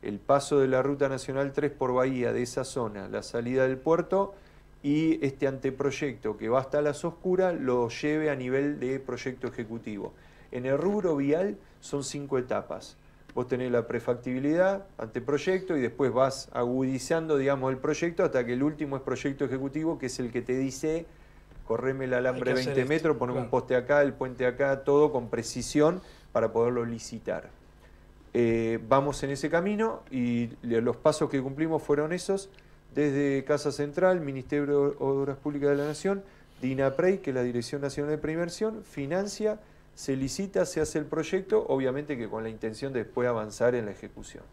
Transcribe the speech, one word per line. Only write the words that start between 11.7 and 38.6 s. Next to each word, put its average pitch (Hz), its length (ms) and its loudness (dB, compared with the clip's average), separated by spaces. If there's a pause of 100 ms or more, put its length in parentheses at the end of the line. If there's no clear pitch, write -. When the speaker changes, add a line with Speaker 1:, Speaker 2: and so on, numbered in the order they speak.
Speaker 1:
son 143 240 -6
cinco 139 340 -4
etapas. 104 600 -4 (380)
Vos 123 120 -2
tenés 127 240 0
la 117 160 2
prefactibilidad, 135 1000 0 (120)
anteproyecto, 147 800 -2
y 135 40 2
después 123 320 2
vas 131 400 2
agudizando, 131 840 0
digamos, 135 340 2
el 131 60 -2
proyecto 165 460 0
hasta 139 220 2
que 120 80 -2
el 127 100 2
último 147 340 -2
es 131 60 -6
proyecto 135 420 -2
ejecutivo, 139 540 -2
que 135 80 -6
es - 120 -8
el 123 120 -2
que 120 100 -2
te 127 160 -2
dice, 156 480 -2 (600)
"Correme 131 380 -2
el 127 80 0
alambre 127 380 2
Speaker 2:
Hay 127 40 4
que 127 60 2
hacer 127 40 -2 (100)
Speaker 1:
veinte 131 60 4
Speaker 2:
esto, 131 120 0
Speaker 1:
metros, 156 240 2
poneme 123 220 -2
un 123 60 -2
Speaker 2:
claro. 113 60 -4
Speaker 1:
poste 127 240 2
acá, 143 260 4
el 139 120 4
puente 127 320 -4
acá", 135 400 0
todo 147 260 6
con 120 180 -2
precisión 147 720 2 (300)
para 113 220 2
poderlo 117 320 2
licitar. 110 640 -6 (840)
Eh, 117 540 4
vamos 139 360 4
en 139 80 -2
ese 143 180 -2
camino 208 640 0
y 120 380 0 (120)
le-, 117 200 2
los 120 140 2
pasos 151 340 2
que 139 120 0
cumplimos 147 420 -2
fueron 151 300 0
esos. 190 360 -4 (440)
Desde 143 520 2
Casa 147 260 0
Central, 175 480 2
Ministerio 143 460 -2 (240)
de 139 100 -6
Obras 139 380 0
Públicas 143 320 -2
de 143 60 4
la 143 100 0
Nación, 196 380 -2 (380)
dinaprey, 135 580 2
que 143 120 -4
es 131 40 -2
la 127 80 2
Dirección 123 380 -2
Nacional 143 300 -2
de 156 60 0
Preinversión, 175 640 -4